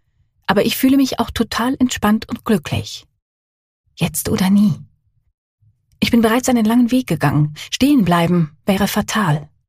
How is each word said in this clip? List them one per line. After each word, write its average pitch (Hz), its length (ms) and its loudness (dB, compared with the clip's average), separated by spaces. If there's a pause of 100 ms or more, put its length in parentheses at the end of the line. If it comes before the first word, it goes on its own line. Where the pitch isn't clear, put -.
(480)
aber 202 180 0
ich 226 120 -2
fühle 269 200 2
mich 269 220 0
auch 233 120 -4
total 240 480 -2
entspannt 220 500 0
und - 160 -10
glücklich. - 600 -4 (920)
Jetzt - 320 -6
oder 190 200 0
nie. 202 240 4 (1300)
Ich - 120 -2
bin 233 100 4
bereits 226 280 0
einen 240 160 2
langen 233 260 2
Weg 254 160 0
gegangen. 151 480 0 (160)
Stehen 262 340 2
bleiben 170 500 0 (100)
wäre 196 220 0
fatal. 202 600 -2 (200)